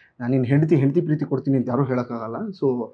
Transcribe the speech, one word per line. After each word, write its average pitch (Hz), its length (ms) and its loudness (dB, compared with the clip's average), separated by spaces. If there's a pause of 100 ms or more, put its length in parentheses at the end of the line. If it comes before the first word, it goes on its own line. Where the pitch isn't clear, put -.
(200)
"ನಾನ್ 120 100 -4
ನಿನ್ 127 160 0
ಹೆಂಡತಿ, 151 300 4
ಹೆಂಡತಿ 139 240 2
ಪ್ರೀತಿ 151 240 -2
ಕೊಡ್ತೀನಿ" 135 320 0
ಅಂತ 123 120 0
ಯಾರೂ 127 160 0
ಹೇಳಕ್ಕಾಗಲ್ಲ. 120 520 -4
So 139 580 -4